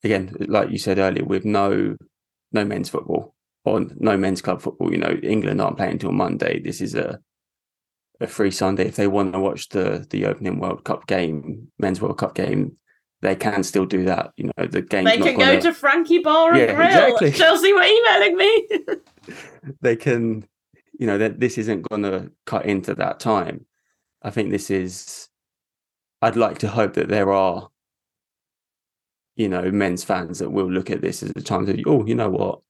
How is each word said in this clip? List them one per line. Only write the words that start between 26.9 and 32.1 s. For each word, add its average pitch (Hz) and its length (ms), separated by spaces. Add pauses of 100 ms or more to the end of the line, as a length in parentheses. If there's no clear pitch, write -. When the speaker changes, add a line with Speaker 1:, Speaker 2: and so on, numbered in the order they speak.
Speaker 1:
that - 160
there 98 240
are, 95 340 (1700)
you 107 140
know, 92 220
men's 98 340
fans 90 340
that - 120
will 95 200
look 92 180
at - 120
this - 200
as - 140
a - 60
time 98 240
to, - 200
"Oh, 127 200
you 113 100